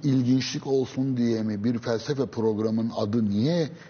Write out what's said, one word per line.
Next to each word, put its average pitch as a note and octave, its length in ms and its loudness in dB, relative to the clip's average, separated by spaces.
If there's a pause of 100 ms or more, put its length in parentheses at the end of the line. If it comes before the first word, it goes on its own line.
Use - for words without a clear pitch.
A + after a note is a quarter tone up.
ilginçlik C3 640 2
olsun C3+ 500 0
diye A#2 260 2
mi, G#2+ 220 -2
bir A#2+ 140 2
felsefe B2 480 -2
programının A2 680 0
adı A2 340 0
niye C#3+ 380 2 (220)